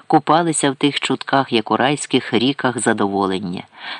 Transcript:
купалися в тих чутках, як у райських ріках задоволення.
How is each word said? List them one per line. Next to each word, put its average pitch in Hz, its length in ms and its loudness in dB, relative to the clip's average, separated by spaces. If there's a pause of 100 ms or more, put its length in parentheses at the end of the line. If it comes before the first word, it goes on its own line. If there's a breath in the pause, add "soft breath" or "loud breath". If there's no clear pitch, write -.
купалися 156 640 2
в 135 40 -2
тих 143 260 0
чутках, - 520 -2
як 113 180 0
у 113 60 4
райських 127 580 0
ріках 123 440 0
задоволення. 98 840 0 (380 loud breath)